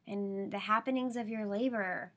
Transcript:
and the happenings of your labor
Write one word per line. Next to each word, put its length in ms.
and 440
the 80
happenings 560
of 140
your 180
labor 680